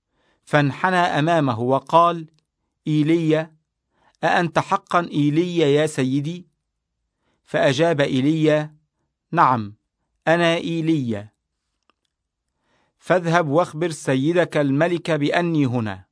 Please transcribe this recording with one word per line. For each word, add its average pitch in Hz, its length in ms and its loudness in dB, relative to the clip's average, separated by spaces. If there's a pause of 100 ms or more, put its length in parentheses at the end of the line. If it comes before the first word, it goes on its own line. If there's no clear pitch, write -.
(440)
فانحنى 147 520 0
أمامه 160 640 0
وقال: 160 680 0 (600)
"إيليا، 156 680 0 (680)
أأنت 170 340 0
حقا 185 420 -2
إيليا 160 680 0
يا 147 200 2
سيدي؟" 143 600 -4 (1000)
فأجاب 160 560 0
إيليا: 151 760 0 (580)
"نعم، 127 420 0 (540)
أنا 165 260 2
إيليا." 156 800 -4 (1700)
"فاذهب 170 500 0
واخبر 165 420 0
سيدك 156 680 -2
الملك 151 540 0
بأني 160 560 0
هنا." 107 460 -6